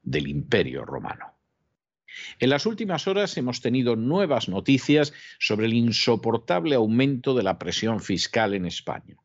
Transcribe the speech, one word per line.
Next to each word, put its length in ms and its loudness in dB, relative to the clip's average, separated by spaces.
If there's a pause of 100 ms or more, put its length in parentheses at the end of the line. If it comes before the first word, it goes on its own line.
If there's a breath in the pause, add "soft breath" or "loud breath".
del 240 -4
Imperio 580 -2
Romano. 420 -10 (1120 loud breath)
En 100 4
las 160 2
últimas 400 -2
horas 300 0
hemos 240 -4
tenido 340 2
nuevas 540 0
noticias 640 2 (260 loud breath)
sobre 280 0
el 80 2
insoportable 1000 2
aumento 600 2
de 100 2
la 120 2
presión 440 -2
fiscal 540 0
en 120 -2
España. 580 -10